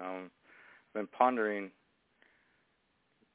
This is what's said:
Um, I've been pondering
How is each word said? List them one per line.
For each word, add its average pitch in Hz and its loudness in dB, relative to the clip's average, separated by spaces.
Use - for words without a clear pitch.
Um, 92 -8
I've - -20
been 107 -4
pondering 107 2